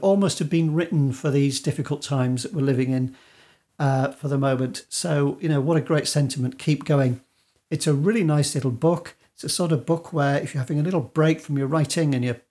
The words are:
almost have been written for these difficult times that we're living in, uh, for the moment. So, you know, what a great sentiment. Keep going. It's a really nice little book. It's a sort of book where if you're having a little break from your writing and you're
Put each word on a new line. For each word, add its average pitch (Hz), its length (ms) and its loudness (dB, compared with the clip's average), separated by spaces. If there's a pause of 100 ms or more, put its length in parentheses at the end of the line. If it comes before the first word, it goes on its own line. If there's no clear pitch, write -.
almost 196 380 2
have 156 100 -2
been 165 240 2
written 156 400 0
for 147 180 -2
these 139 300 2
difficult 139 400 -4
times 127 420 -2
that - 100 -8
we're 151 80 -2
living 131 300 2
in, 131 240 -2 (640)
uh, 135 300 2
for 143 180 -10
the 139 100 0
moment. 135 520 -2
So, 143 500 -2
you 170 80 -4
know, 147 140 2
what 160 160 2
a 143 40 2
great 147 280 0
sentiment. 131 500 -2
Keep 147 240 0
going. 135 380 2 (500)
It's 160 160 -2
a 151 60 4
really 185 320 2
nice 147 280 2
little 131 180 0
book. 165 440 -2 (200)
It's - 100 -14
a 156 40 -6
sort 170 220 0
of 139 140 0
book 165 260 -2
where 143 280 2
if - 140 -8
you're 139 80 -4
having 147 180 -2
a 151 40 2
little 180 160 0
break 156 400 2
from 147 180 -4
your 139 100 0
writing 151 460 0
and 123 100 0
you're 120 280 -4